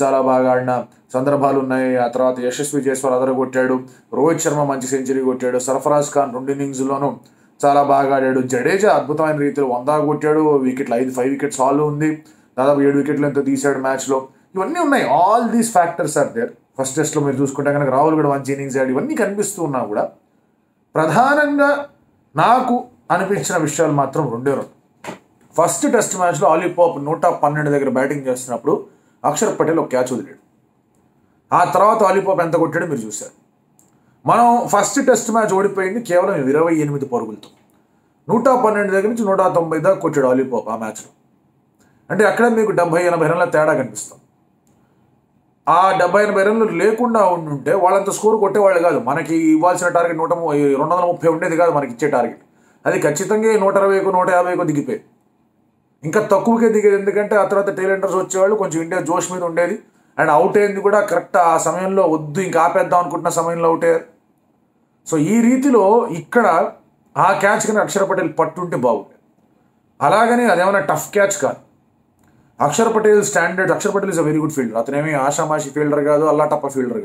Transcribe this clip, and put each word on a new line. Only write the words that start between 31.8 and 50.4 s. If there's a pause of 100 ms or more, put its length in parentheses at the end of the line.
ఆలీ
పోప్
ఎంత
కొట్టాడో
మీరు
చూశారు. (960)
మనం (240)
first (100)
test
match
ఓడిపోయింది
కేవలం
ఇరవై (120)
ఎనిమిది
పరుగులతో. (840)
నూట (180)
పన్నెండు
దగ్గర
నుంచి
నూట
తొంభై
దాకా
కొట్టాడు
ఆలీ
పోప్
ఆ
మ్యాచ్లో. (1000)
అంటే
అక్కడ (120)
మీకు
డెబ్బై, (100)
ఎనభై
రన్ల (100)
తేడా
కనిపిస్తాం. (1500)
ఆ (180)
డెబ్బై,
ఎనభై
రన్లు (160)
లేకుండా (140)
ఉండుంటే (100)
వాళ్ళంత
స్కోర్
కొట్టేవాళ్ళు
కాదు. (100)
మనకి (180)
ఇవ్వాల్సిన
టార్గెట్
నూట